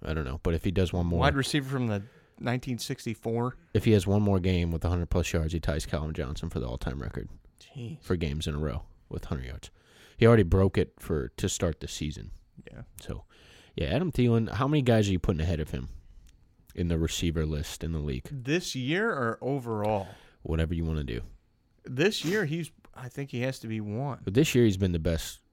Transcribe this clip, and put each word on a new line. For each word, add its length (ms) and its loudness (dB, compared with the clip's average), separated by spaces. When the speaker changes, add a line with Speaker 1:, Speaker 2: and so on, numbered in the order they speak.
Speaker 1:
I 100 -4
don't 120 -2
know, 180 -6
but 100 2
if 100 0
he 80 2
does 220 2
one 140 2
more 140 2
Speaker 2:
Wide 140 4
receiver 340 0
from 180 -2
the 160 -2
nineteen 380 -4
sixty-four. 800 -4
Speaker 1:
If 120 2
he 80 8
has 120 6
one 160 4
more 180 4
game 320 2
with 140 -2
a 40 2
hundred 200 0
plus 240 0
yards, 200 0
he 60 0
ties 280 -2
Calvin 260 -4
Johnson 380 -6
for 80 -4
the 80 -4
all-time 340 -6
record 280 -8
Speaker 2:
Jeez. 280 -12
Speaker 1:
for 120 0
games 300 -2
in 80 -4
a 60 -4
row 240 -4
with 160 -8
hundred 220 -6
yards. 240 -14
He 80 6
already 180 10
broke 340 4
it 200 0
for, 380 -2
to 140 -2
start 320 -2
the 80 -10
season. 420 -8
Speaker 2:
Yeah. 120 -16
Speaker 1:
So, 240 -10
yeah, 120 -2
Adam 260 0
Thielen, 360 4
how 160 0
many 160 4
guys 280 6
are 20 4
you 80 4
putting 220 0
ahead 180 0
of 120 -4
him 180 -6
in 140 -2
the 100 2
receiver 480 0
list 380 -6
in 80 -4
the 80 -2
league? 320 -6
Speaker 2:
This 460 -4
year 340 -2
or 300 -4
overall? 680 -2
Speaker 1:
Whatever 320 -2
you 120 -2
wanna 180 -2
do. 160 -6
Speaker 2:
This 400 0
year, 220 0
he's, 260 -4
I 160 -14
think 220 -10
he 100 -4
has 180 -4
to 80 -12
be 140 -4
one. 420 -6
Speaker 1:
But 120 -2
this 200 6
year, 80 8
he's 140 6
been 160 2
the 60 2
best, 420 -2